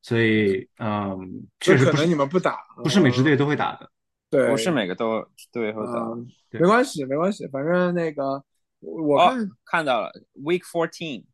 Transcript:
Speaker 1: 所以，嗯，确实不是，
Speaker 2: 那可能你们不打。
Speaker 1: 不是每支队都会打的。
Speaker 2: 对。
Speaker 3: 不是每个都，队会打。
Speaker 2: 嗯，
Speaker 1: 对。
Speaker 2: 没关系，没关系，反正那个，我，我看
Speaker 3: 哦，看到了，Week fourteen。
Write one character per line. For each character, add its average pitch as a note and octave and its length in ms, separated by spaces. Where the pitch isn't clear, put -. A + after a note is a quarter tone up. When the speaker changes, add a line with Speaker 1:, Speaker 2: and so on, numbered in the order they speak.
Speaker 1:
所 A#2 180
以， G#2+ 480
嗯， G#2 380
确 - 160
实 B2+ 80
不 E3 60
是， - 20
Speaker 2:
那 - 0
可 C#3+ 60
能 E3 100
你 F3 40
们 C#3+ 140
不 E3 100
打。 D3+ 220
Speaker 1:
不 D#3 60
是 G3 100
每 D3+ 100
支 B2+ 140
队 D3 140
都 C#3+ 80
会 D3 100
打 A#2 220
的。 - 120
Speaker 2:
对。 B2+ 200
Speaker 3:
不 - 80
是 - 120
每 B2 160
个 F2+ 80
都， A2 320
队 A2+ 180
会 A2 140
打。 A#2+ 80
Speaker 2:
嗯， A#2 340
Speaker 1:
对。 A2 100
Speaker 2:
没 E3+ 80
关 A#3 160
系， D3+ 220
没 C3+ 100
关 F3 160
系， C#3+ 160
反 C3+ 180
正 F3 300
那 E3 160
个， C#3 320
我， D#3 340
我 E3+ 140
看 C4 100
Speaker 3:
哦， G#3 80
看 E3 200
到 A#2+ 160
了， E2 100
Week F3 200
fourteen。 E3 600